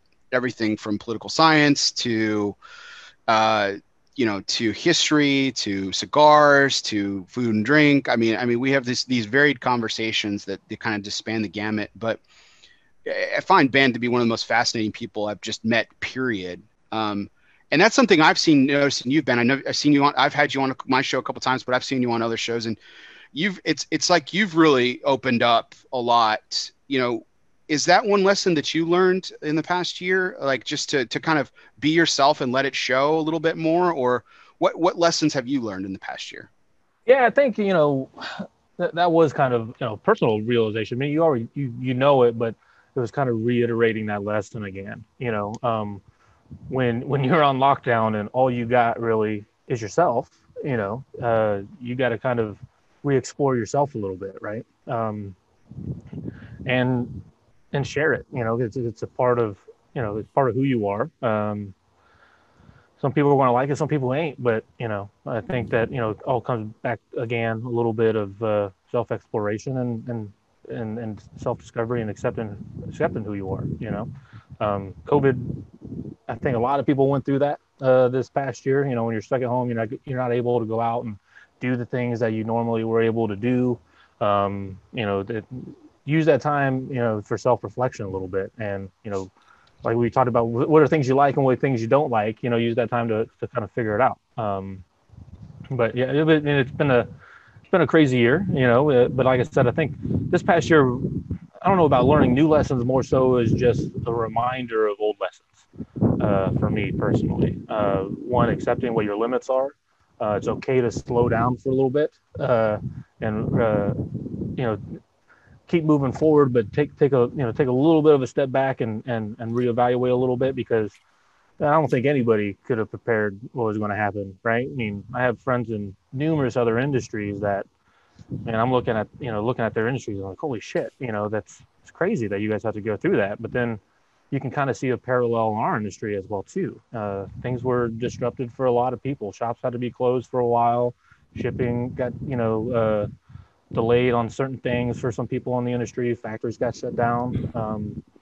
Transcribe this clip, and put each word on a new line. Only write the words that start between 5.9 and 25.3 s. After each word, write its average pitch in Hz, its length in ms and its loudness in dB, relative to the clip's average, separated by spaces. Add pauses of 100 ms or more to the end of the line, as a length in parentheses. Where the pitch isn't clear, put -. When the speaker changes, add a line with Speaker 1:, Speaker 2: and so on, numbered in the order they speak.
Speaker 1:
cigars, 143 880 6
to 98 460 -4
food 120 260 0
and 107 100 2
drink. 143 440 4
I 127 80 0
mean, 113 200 2
I 123 100 -2
mean, 120 120 0
we 131 120 0
have 135 140 2
this, 123 200 -4
these 123 220 -2
varied 135 340 2
conversations 110 840 -2
that 95 220 -6
they 110 80 -8
kind 113 200 -4
of 104 60 -6
just 101 160 -10
span 110 240 -4
the 104 60 -4
gamut. 107 480 -6
But 110 240 -4 (840)
I, 98 320 -4
I - 20 -2
find 160 300 4
Ben 135 220 4
to 120 60 -6
be 120 100 -2
one 123 120 2
of 120 60 2
the 117 40 2
most 113 160 -2
fascinating 113 460 0
people 107 340 -8
I've 104 140 -8
just - 240 -8
met, 113 240 0 (100)
period. 98 640 -6 (300)
Um, 104 360 -4 (440)
and 143 80 4
that's 220 160 4
something 208 240 6
I've 165 180 6
seen, 139 280 6
noticed 143 380 2
in 123 60 -2
you, 151 120 2
Ben. 123 180 2
I - 20 2
know 135 240 2
I've 131 100 -2
seen 147 160 2
you 139 120 6
on, 143 120 2
I've 139 180 2
had 143 200 0
you 135 80 -2
on 131 120 -2 (120)
my 127 160 2
show 131 160 -2
a 127 40 -2
couple 131 180 -8
times, 127 240 -2
but 127 100 -2
I've 123 100 0
seen 131 180 -2
you 120 100 0
on 117 100 0
other 113 140 -2
shows, 117 300 -4
and 113 120 -4 (540)
you've, 180 320 -4
it's, 156 260 -2
it's - 200 0
like 165 220 2
you've 175 240 -2
really 135 460 4
opened 127 400 0